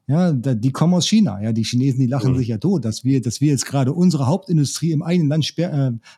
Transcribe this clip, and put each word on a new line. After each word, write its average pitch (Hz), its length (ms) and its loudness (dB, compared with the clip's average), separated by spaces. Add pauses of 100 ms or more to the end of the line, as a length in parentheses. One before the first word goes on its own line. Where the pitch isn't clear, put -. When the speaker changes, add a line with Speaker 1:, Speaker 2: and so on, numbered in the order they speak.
Speaker 1:
ja, 170 260 2
da, 131 220 0
die 120 180 0
kommen 170 220 2
aus 170 120 0
China, 139 360 2
ja? 110 100 -2
Die 110 120 -2
Chinesen, 127 360 0
die 131 60 2
lachen 127 260 0
Speaker 2:
Mhm. 127 60 0
Speaker 1:
sich 123 100 -2
ja 113 80 -4
tot, 156 300 -2
dass 110 180 -6
wir, 135 160 2
dass 113 220 -4
wir 151 80 4
jetzt 135 160 0
gerade 135 260 0
unsere 175 340 2
Hauptindustrie 160 640 0
im 151 100 0
eigenen 170 260 0
Land 151 160 0
sper-, 151 440 -2
äh, 123 40 -2 (260)